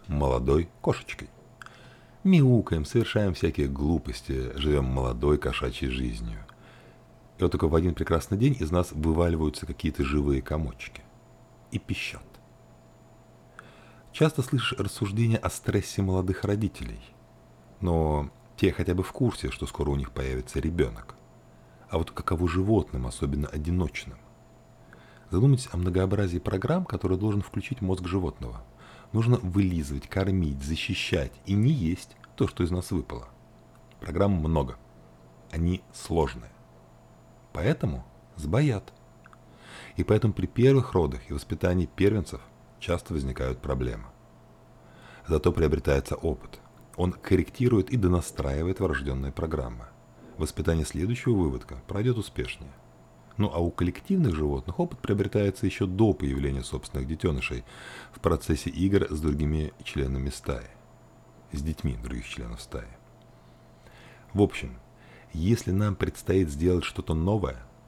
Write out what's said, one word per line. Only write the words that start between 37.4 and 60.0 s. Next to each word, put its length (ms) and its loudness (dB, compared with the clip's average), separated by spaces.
Поэтому 540 0
сбоят. 560 0
И 60 2
поэтому 320 4
при 120 -2
первых 460 4
родах 360 2
и 40 -10
воспитании 540 0
первенцев 540 0
часто 320 -4
возникают 480 -4
проблемы. 460 -4
Зато 240 4
приобретается 640 2
опыт. 420 -6
Он 160 0
корректирует 800 2
и 60 0
донастраивает 840 0
врожденные 500 -2
программы. 560 -6
Воспитание 480 0
следующего 500 0
выводка 520 -2
пройдет 320 -2
успешнее. 540 -8
Ну 160 0
а 60 -2
у 120 0
коллективных 640 0
животных 460 -2
опыт 180 -4
приобретается 680 0
еще 200 -2
до 260 4
появления 520 -2
собственных 420 -6
детенышей 580 -4
в 60 -20
процессе 520 0
игр 400 4
с 100 -4
другими 520 0
членами 460 -4